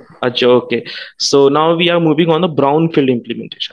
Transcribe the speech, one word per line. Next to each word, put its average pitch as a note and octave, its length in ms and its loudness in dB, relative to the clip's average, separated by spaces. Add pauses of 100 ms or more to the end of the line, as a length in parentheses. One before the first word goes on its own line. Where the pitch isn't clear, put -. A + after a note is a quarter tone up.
(140)
<laughs> - 80 -10
अच्छा, B2 260 0
okay। A#2+ 340 0 (400)
So C#3 260 4
now D#3 280 2
we E3+ 120 0
are E3+ 120 0
moving D#3+ 280 2
on D#3+ 100 2
the F3 120 0
brownfield D3 580 0
implementation। A2+ 640 -6